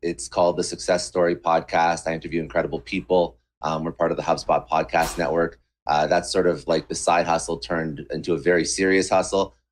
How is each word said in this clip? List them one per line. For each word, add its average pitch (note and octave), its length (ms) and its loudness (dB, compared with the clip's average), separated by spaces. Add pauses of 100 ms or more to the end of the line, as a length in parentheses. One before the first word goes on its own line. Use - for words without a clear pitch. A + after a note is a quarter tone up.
it's - 280 -6
called F2 280 2
the F2 60 -2
Success F2 420 -2
Story F2 300 2
Podcast. E2 720 0
I E2 80 -2
interview D#2+ 260 -6
incredible D#2+ 380 -4
people. F2+ 580 0 (260)
Um, D#2+ 200 -2
we're E2 80 -4
part E2+ 220 -2
of - 40 -2
the - 60 -6
HubSpot D#2 460 0
Podcast D#2+ 500 0
Network. E2 400 0 (300)
Uh, D2+ 180 2
that's F2 240 0
sort F#2 160 2
of E2 220 0
like E2 180 0
the - 80 -8
side E2+ 320 2
hustle E2 300 -2
turned D#2+ 560 -6
into E2 220 -2
a D2+ 40 -2
very E2+ 260 2
serious F#2+ 440 2
hustle. F#2+ 480 0 (160)